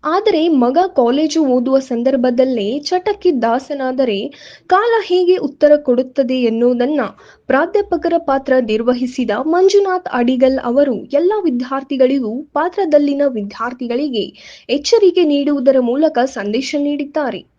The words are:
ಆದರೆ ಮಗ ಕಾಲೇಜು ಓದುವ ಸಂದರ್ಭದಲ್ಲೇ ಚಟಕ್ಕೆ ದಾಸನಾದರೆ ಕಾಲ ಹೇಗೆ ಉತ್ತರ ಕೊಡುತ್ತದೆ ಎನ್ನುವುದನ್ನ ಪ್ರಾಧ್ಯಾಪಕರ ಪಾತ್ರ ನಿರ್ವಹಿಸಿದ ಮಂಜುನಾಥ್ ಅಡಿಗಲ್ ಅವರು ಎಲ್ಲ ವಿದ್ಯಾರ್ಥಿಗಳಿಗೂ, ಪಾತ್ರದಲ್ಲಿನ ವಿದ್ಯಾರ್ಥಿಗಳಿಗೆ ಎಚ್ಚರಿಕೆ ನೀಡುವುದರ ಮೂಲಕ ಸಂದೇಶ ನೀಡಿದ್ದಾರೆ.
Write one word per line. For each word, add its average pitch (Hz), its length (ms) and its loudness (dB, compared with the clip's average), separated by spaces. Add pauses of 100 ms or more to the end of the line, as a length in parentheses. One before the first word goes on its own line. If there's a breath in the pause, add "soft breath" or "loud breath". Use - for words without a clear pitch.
ಆದರೆ 349 440 2
ಮಗ 269 380 2
ಕಾಲೇಜು 302 600 0
ಓದುವ 254 320 2
ಸಂದರ್ಭದಲ್ಲೇ 254 1000 -2
ಚಟಕ್ಕೆ 359 520 -2 (120)
ದಾಸನಾದರೆ 254 840 -2 (380 loud breath)
ಕಾಲ 440 380 2
ಹೇಗೆ 359 320 2
ಉತ್ತರ 285 400 2
ಕೊಡುತ್ತದೆ 254 580 0
ಎನ್ನುವುದನ್ನ 247 680 0 (460 loud breath)
ಪ್ರಾಧ್ಯಾಪಕರ 339 720 0
ಪಾತ್ರ 269 420 -2
ನಿರ್ವಹಿಸಿದ 240 680 -2 (120)
ಮಂಜುನಾಥ್ 370 680 2
ಅಡಿಗಲ್ 254 520 2
ಅವರು 247 400 0
ಎಲ್ಲ 339 280 0 (100)
ವಿದ್ಯಾರ್ಥಿಗಳಿಗೂ, 262 1000 -2
ಪಾತ್ರದಲ್ಲಿನ 294 840 0
ವಿದ್ಯಾರ್ಥಿಗಳಿಗೆ 240 1000 -6 (460 loud breath)
ಎಚ್ಚರಿಕೆ 349 540 2
ನೀಡುವುದರ 277 560 2
ಮೂಲಕ 277 440 0
ಸಂದೇಶ 247 540 -6
ನೀಡಿದ್ದಾರೆ. 285 680 -4 (120)